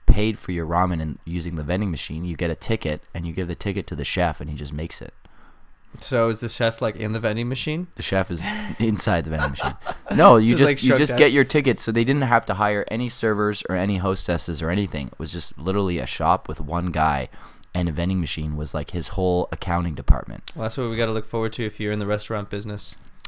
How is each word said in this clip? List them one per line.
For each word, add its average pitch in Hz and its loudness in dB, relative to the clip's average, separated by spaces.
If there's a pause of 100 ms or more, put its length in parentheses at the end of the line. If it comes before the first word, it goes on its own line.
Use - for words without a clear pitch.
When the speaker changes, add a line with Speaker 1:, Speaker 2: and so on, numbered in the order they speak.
Speaker 1:
paid 107 6
for - -8
your 85 -4
ramen 87 0
and 78 -6
using 82 -6
the 78 -4
vending 92 0
machine. 80 -6
You 87 -4
get 85 -2
a 78 -4
ticket, - -4 (140)
and 85 -6
you 82 -6
give 90 -4
the 85 -6
ticket 98 -4
to 90 -8
the 69 -6
chef, 85 0
and 73 -8
he 73 -6
just 71 -8
makes 78 -8
it. - -14 (840)
Speaker 2:
So 117 2
is 113 -2
the 117 -6
chef, 113 -2
like, 110 -2
in 107 -4
the 110 -2
vending 113 -2
machine? 156 -4
Speaker 1:
The - -10
chef - 0
is 85 -4 (180)
Speaker 2:
<laughs> 104 -6
Speaker 1:
inside 104 2
the 80 -6
vending 73 0
machine. - -4 (400)
No, 160 10
you 110 6
Speaker 2:
Just, 120 6
Speaker 1:
just, 143 8
Speaker 2:
like, 139 2
Speaker 1:
you 127 4
Speaker 2:
struck 131 6
Speaker 1:
just 135 4
Speaker 2:
out. 120 4
Speaker 1:
get 143 8
your 139 6
ticket, 135 2
so - -4
they 117 4
didn't 139 2
have 117 4
to 101 0
hire 104 2
any 120 -4
servers 107 0
or 92 0
any 95 2
hostesses 87 0
or 80 0
anything. 90 -2
It - -14
was 80 -8
just - -6
literally 92 0
a 65 -4
shop - 2
with 78 -6
one 85 -2
guy, 78 0 (460)
and 90 0
a 82 -2
vending 87 0
machine 78 -4
was, 76 -6
like, 76 -4
his 82 -4
whole 90 2
accounting 87 -2
department. 64 2 (120)
Speaker 2:
Well, 113 -6
that's 110 -4
what 120 -2
we 113 -4
gotta 113 2
look 110 0
forward 113 -2
to 120 -6
if 104 -8
you're 104 -2
in 104 -2
the 101 -4
restaurant 104 -4
business. 104 -8 (300)